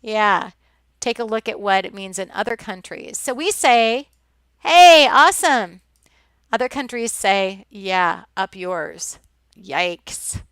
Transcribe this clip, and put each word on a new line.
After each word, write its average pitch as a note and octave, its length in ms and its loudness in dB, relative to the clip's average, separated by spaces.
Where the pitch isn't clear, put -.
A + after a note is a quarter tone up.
Yeah, G#3+ 500 -2
take A#3 180 -4
a A#3+ 60 -6
look A3 240 -6
at A3 120 -8
what G3 240 0
it - 100 -12
means G3 240 -14
in F#3+ 120 -8
other A3 260 -6
countries. - 640 -14
So - 160 -8
we D4+ 160 -4
say, A#3+ 580 2
Hey, E4 500 8
awesome. C4 720 2
Other A#3 160 -2
countries A#3+ 440 -6
say, G3 580 -2
Yeah, F#3 540 -4
up F#3+ 200 -8
yours. F3+ 600 -10
Yikes. F3+ 920 -8